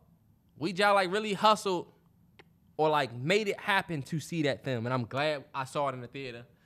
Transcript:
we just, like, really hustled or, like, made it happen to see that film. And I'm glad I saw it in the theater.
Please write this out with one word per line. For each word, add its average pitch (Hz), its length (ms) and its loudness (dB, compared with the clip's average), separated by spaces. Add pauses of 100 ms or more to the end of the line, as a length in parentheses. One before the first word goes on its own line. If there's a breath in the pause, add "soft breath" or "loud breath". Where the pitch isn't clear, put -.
(580)
we 185 160 -4
just, 202 200 4
like, 190 180 2
really 214 220 -2
hustled 202 540 2 (920)
or, 156 120 4
like, 143 240 2
made 185 340 0
it 185 120 -4
happen 180 440 -2
to 160 160 -4
see 165 240 -4
that 135 200 0
film. 120 220 -2
And 123 80 -2
I'm 123 120 0
glad 143 380 -2 (100)
I 135 120 -4
saw 143 240 -2
it 131 40 -4
in 127 80 -12
the 120 60 -14
theater. 120 380 -12 (200 soft breath)